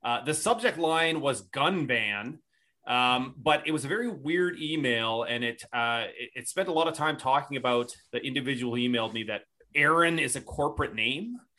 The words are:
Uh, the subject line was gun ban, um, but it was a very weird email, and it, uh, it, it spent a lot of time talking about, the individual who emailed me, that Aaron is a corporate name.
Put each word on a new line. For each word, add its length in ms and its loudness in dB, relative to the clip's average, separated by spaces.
Uh, 200 0
the 100 -2
subject 440 2
line 440 2
was 200 0
gun 440 2
ban, 540 -2
um, 500 2
but 300 2
it 40 0
was 140 0
a 40 -6
very 180 0
weird 520 -2
email, 640 0
and 200 -2
it, 180 -4
uh, 320 0
it, 180 -10
it 120 -10
spent 220 -2
a 40 -2
lot 140 4
of 60 -2
time 240 0
talking 400 0
about, 360 0
the 60 -2
individual 560 -4
who 60 0
emailed 320 0
me, 100 -4
that 180 -6
Aaron 420 4
is 180 0
a 60 -6
corporate 540 -2
name. 400 -2